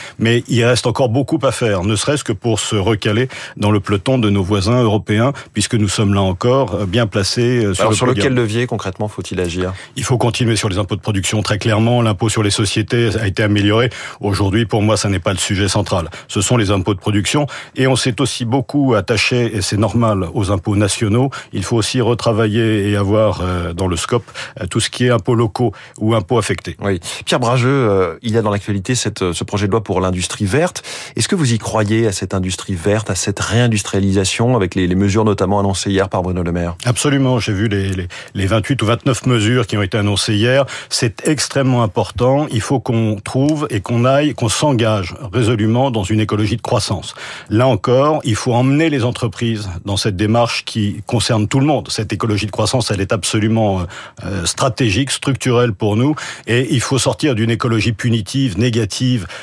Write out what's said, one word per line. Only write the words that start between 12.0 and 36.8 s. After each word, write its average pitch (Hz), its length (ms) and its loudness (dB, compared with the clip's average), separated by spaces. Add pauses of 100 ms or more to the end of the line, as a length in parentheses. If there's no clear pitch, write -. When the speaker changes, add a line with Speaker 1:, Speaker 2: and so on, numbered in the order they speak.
Speaker 1:
L'impôt 110 280 0
sur 117 120 0
les 101 100 2
sociétés 113 580 0 (100)
a 110 80 -2
été 98 160 -2
amélioré. 104 460 2 (320)
Aujourd'hui, 101 440 0
pour 110 160 0
moi, 107 140 2
ça 104 140 0
n'est 95 100 0
pas - 140 -2
le 95 40 -4
sujet 98 300 0
central. 92 420 -2 (200)
Ce - 100 -2
sont 120 160 2
les 104 160 2
impôts 101 220 0
de 95 60 -6
production. 107 480 0 (280)
Et 131 100 2
on 131 120 2
s'est - 240 -2
aussi 131 240 -2
beaucoup 135 500 2
attaché, 113 580 0
et 101 80 -2
c'est 101 140 -2
normal, 104 580 2
aux 101 180 0
impôts 104 260 0
nationaux. 107 540 2 (200)
Il 101 140 -4
faut 120 100 0
aussi 113 240 0
retravailler 110 920 2
et 104 60 2
avoir, 101 460 2
euh, 90 320 -2
dans 92 140 -2
le 87 100 0
scope, - 260 -2 (380)
euh, 98 60 -6
tout 110 120 -4
ce - 100 -2
qui - 160 -2
est 123 40 4
impôts 120 260 2
locaux 117 380 0 (260)
ou 113 160 0
impôts 110 220 0
affectés. 95 440 -4
Speaker 2:
Oui. 98 200 -2 (240)
Pierre 151 160 0
Brageux, 123 280 2
euh, 101 520 2
il 117 100 -4
y 110 60 0
a 113 40 4
dans 107 80 0
l'actualité 101 460 -2
cette, - 260 -4
euh, 90 120 0
ce - 100 -6
projet 101 240 -2
de 92 60 -4
loi 110 100 2
pour 92 160 -2
l'industrie 92 460 -2
verte. 139 360 0 (360)
Est-ce 110 100 0
que - 80 0
vous 139 180 2
y 113 40 2
croyez 110 500 0
à 98 60 0
cette 92 200 -6
industrie 92 420 -4
verte, 101 340 0
à 98 60 -2
cette - 260 -4
réindustrialisation, 101 1120 2
avec 95 200 0
les, 92 120 2
les 90 80 0
mesures 101 300 2
notamment 101 340 2
annoncées 98 320 0
hier 95 160 2
par 92 160 -2
Bruno 90 180 -2
Le 85 120 -2
Maire ? 87 320 -2